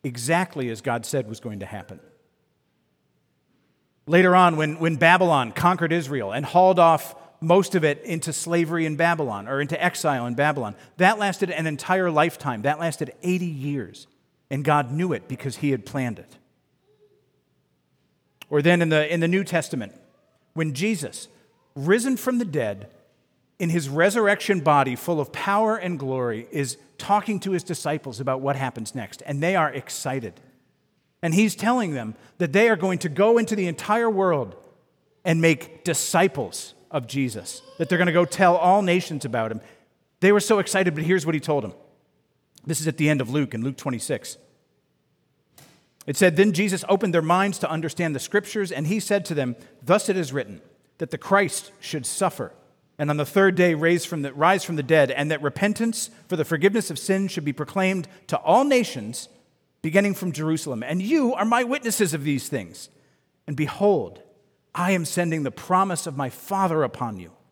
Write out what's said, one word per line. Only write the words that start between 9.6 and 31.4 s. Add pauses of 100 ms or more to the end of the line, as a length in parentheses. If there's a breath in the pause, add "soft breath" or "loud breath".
into
exile
in
Babylon, (220 loud breath)
that
lasted
an
entire
lifetime.
That
lasted (100)
eighty
years, (440)
and
God
knew
it
because
he
had
planned
it. (2000)
Or
then
in
the,
in
the
New
Testament, (640)
when
Jesus, (480 soft breath)
risen
from
the
dead, (680)
in
his
resurrection
body
full
of
power
and
glory,
is (200)
talking
to
his
disciples
about
what
happens
next,
and
they
are
excited. (840)
And
he's